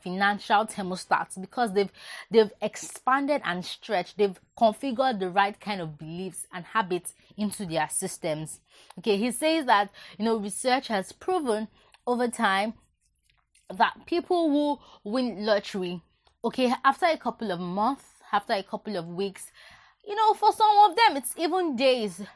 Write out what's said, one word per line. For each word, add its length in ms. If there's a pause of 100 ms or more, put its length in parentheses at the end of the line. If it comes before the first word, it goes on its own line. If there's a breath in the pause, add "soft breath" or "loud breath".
financial 600
thermostats, 760
because 340
they've, 180 (400 loud breath)
they've 280
expanded 840
and 180
stretched, 540
they've 220 (180)
configured 640
the 100
right 300
kind 200
of 200
beliefs 520
and 140
habits 480 (240 soft breath)
into 300
their 200
systems. 760 (360 loud breath)
Okay, 180
he 140
says 380
that, 240 (260 loud breath)
you 80
know, 120
research 500
has 240
proven 560 (400 soft breath)
over 200
time 460 (1000)
that 220 (140)
people 420
who 300 (280 loud breath)
win 380
lottery, 560 (420)
okay, 300 (100)
after 220
a 120
couple 340
of 80
months, 460 (260)
after 220
a 100
couple 340
of 100
weeks, 440 (560 loud breath)
you 80
know, 180
for 180
some 280
of 160
them, 200
it's 220
even 380
days, 460 (140 loud breath)